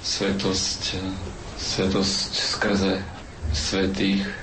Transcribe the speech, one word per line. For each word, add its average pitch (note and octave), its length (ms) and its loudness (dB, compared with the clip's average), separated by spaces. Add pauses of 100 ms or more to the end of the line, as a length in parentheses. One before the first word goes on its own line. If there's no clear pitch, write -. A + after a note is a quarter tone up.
Svetosť, G2 960 0 (560)
svetosť - 800 0
skrze G2 640 2 (560)
svätých, G2 720 2 (140)